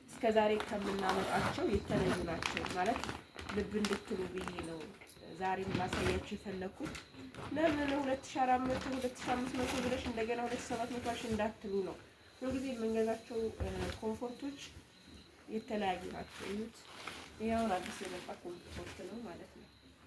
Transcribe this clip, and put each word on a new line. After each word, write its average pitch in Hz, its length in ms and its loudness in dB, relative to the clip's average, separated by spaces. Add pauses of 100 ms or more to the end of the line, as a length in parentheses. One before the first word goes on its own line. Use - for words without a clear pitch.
እስከ - 280 2
ዛሬ 214 280 8
ከምናመጣቸው 196 1080 2
የተለዩ 185 560 4
ናቸው 170 460 0
ማለት 190 300 2 (520)
ልብ 196 220 0
እንድትሉ 202 540 0
ብዬ 180 240 -4 (100)
ነው 165 160 -6 (560)
ዛሬም 190 380 0
ላሳያችሁ 185 600 2
የፈለኩት። 196 640 -6 (580)
ለምን 294 400 4
ሁለት 269 320 2
ሺህ - 160 -4
አራት 254 220 6
መቶ፣ 262 260 2
ሁለት 247 260 0
ሺህ - 140 -4
አምስት 254 280 2
መቶ 254 220 2
ብለሽ 247 260 2
እንደገና 226 360 0
ሁለት 240 160 0
ሺህ - 100 -6
ሰባት 240 240 -2
መቶ 240 160 -4
አልሽ 240 180 -2
እንዳትሉ 214 580 0
ነው። 175 140 -2 (380)
ሁልጊዜ 262 320 -2
የምንገዛቸው 226 720 2 (560)
ኮምፎርቶች 240 640 -4 (920)
የተለያዩ 208 520 0 (100)
ናቸው። - 360 -8
እዩት፣ 214 300 -4 (580)
ይሄ 220 180 0
አሁን 226 200 4
አዲስ 196 280 -2
የመጣ 180 280 -4 (100)
ኮምፎርት - 680 -10
ነው 202 180 -8
ማለት 175 300 -10
ነው። - 140 -18 (400)